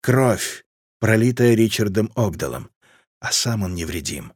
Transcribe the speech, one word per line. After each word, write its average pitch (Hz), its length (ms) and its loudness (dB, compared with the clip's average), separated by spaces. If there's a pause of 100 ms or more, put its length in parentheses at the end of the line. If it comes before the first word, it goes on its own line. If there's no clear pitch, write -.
Кровь, 123 640 0 (320)
пролитая 117 560 4
Ричардом 107 640 0
Огдалом. 80 540 -4 (500)
А - 100 -8
сам 113 320 -2
он 90 140 -4
невредим. 78 600 -8